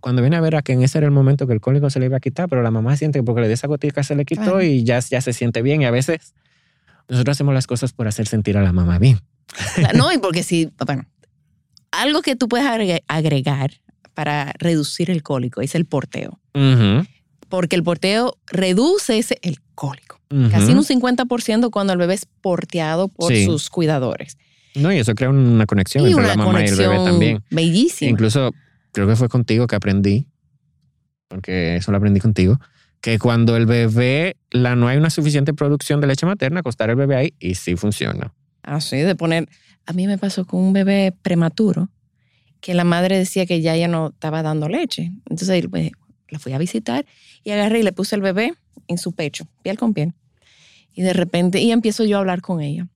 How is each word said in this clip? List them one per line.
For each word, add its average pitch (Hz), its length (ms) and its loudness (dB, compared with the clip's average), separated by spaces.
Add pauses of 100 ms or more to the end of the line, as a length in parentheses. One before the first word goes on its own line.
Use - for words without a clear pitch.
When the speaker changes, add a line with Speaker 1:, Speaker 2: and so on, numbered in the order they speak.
Speaker 1:
cuando 127 220 0
viene 147 140 2
a 170 40 0
ver 160 160 0
a 147 60 0
quien 127 200 0
ese 135 160 2
era 147 80 2
el 147 60 2
momento 139 340 2
que 123 60 0
el 107 80 0
cólico 143 300 0
se 135 100 -2
le 127 60 0
iba 131 100 -2
a 131 40 -2
quitar, 175 280 -4
pero 127 140 0
la 117 80 0
mamá 113 260 0
siente 143 220 -2
que 127 40 0
porque 117 200 0
le 113 60 2
dio 110 60 2
esa 131 140 -6
gotica 143 340 -2
se 147 140 -4
le 143 80 0
quitó 165 180 -4
Speaker 2:
Claro. 190 200 2
Speaker 1:
y 139 220 2
ya, 120 160 2
ya 127 200 -4
se 127 140 -4
siente 117 280 -2
bien. 143 200 2
Y - 20 2
a 120 60 2
veces 139 440 -2 (760)
nosotros 127 280 0
hacemos 143 180 0
las 131 120 0
cosas 123 260 -4
por 113 160 -4
hacer 107 180 -4
sentir 104 320 0
a 101 40 4
la 92 100 2
mamá 87 260 2
bien. 113 220 4 (600)
Speaker 2:
La-, - 120 2
no, 277 200 4
y 311 60 2
porque 175 240 -2
si, 165 280 0 (140)
bueno, 139 200 -4 (880)
algo 277 300 0
que 285 140 0
tú 254 120 -2
puedes 247 180 0
agre-, 214 420 0
agregar 143 640 0 (420)
para 147 440 -4
reducir 165 520 -2
el 165 120 -2
cólico 123 380 -6
es 139 140 -6
el 165 120 0
porteo. - 520 -8 (160)
Speaker 1:
Ujú. 131 520 2 (420)
Speaker 2:
Porque 185 280 -2
el 175 60 0
porteo 190 540 -2 (100)
reduce 220 720 0
ese, - 240 -4
el 160 160 -6 (160)
cólico. - 460 -12 (100)
Speaker 1:
Ujú. 131 200 2
Speaker 2:
Casi 104 220 4
en - 60 8
un 302 60 4
cincuenta 247 400 0
por 240 180 -2
ciento 226 280 0
cuando 196 240 -2
el 180 40 0
bebé 175 160 2
es 196 120 -8 (140)
porteado 175 680 -2
por 170 260 -2
Speaker 1:
Sí. 104 100 4
Speaker 2:
sus 147 260 -2
cuidadores. 151 680 -2 (380)
Speaker 1:
No, 151 180 2
y 180 60 2
eso 113 160 2
crea 127 160 0
una 120 360 4
conexión 101 380 2
Speaker 2:
Y - 40 6
Speaker 1:
entre - 160 6
Speaker 2:
una - 40 4
Speaker 1:
la 202 80 2
mamá 180 260 4
y - 60 2
el 196 80 2
bebé 196 100 2
Speaker 2:
conexión 185 260 2
Speaker 1:
también. 156 380 2
Speaker 2:
bellísima. 165 600 0
Speaker 1:
Incluso 113 420 2 (400)
creo 101 160 0
que 113 80 4
fue 120 120 2
contigo 117 380 2
que 113 100 -2
aprendí, 101 520 0 (1000)
porque 90 480 -4
eso 92 140 -4
lo 101 80 2
aprendí 101 220 2
contigo, 104 400 2 (400)
que 113 180 -2
cuando 117 380 2
el 113 100 2
bebé, 120 720 0 (140)
la, 123 260 0
no 120 120 2
hay 131 80 2
una 156 140 2
suficiente 147 440 0
producción 147 460 0
de 143 60 0
leche 135 200 0
materna, 180 340 -2
acostar 117 300 -2
el 120 60 2
bebé 139 200 0
ahí 131 220 -2
y 90 160 -4
sí 90 220 -4
funciona. 87 560 -4 (300)
Speaker 2:
Ah, 143 180 -6
sí, 139 180 -6
de 175 160 0
poner, 165 340 -2 (380)
a 165 60 -8
mí 180 140 -2
me 202 120 -2
pasó 190 280 -6
con 180 140 -4
un 190 120 2
bebé 196 500 2
prematuro 175 680 0 (680)
que 185 120 -10
la 175 120 2
madre 180 340 2
decía 185 280 -2
que 175 140 -2
ya 160 140 0
ella 170 140 0
no 160 200 -2
estaba 156 340 -6
dando 156 260 -2
leche. 196 440 -6 (160)
Entonces, 175 400 -2
pues, 85 220 -4 (380)
la 151 100 -12
fui 131 160 -10
a 135 40 -4
visitar 226 460 -4 (380)
y 208 80 -10
agarré 208 300 0
y - 20 2
le 190 100 2
puse 202 240 -6
el 202 60 -4
bebé 208 320 -2 (340)
en 175 80 -4
su 175 160 -6
pecho, 156 340 -8 (160)
piel 196 160 -6
con 226 140 -2
piel. 160 220 -4 (800)
Y 180 80 -6
de 185 100 2
repente, 180 480 0
y 233 120 2
empiezo 226 320 0
yo 208 120 2
a 196 40 0
hablar 185 200 -2
con 170 220 -6
ella. 160 340 -6